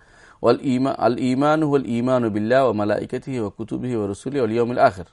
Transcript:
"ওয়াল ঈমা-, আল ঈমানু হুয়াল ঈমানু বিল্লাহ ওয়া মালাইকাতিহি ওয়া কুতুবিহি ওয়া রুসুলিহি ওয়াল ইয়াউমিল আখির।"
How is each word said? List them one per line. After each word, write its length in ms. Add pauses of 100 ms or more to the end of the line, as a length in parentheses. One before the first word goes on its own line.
(440)
"ওয়াল 180
ঈমা-, 360
আল 200
ঈমানু 500
হুয়াল 180
ঈমানু 440
বিল্লাহ 340
ওয়া 100
মালাইকাতিহি 680
ওয়া 100
কুতুবিহি 460
ওয়া 120
রুসুলিহি 320
ওয়াল 120
ইয়াউমিল 280
আখির।" 340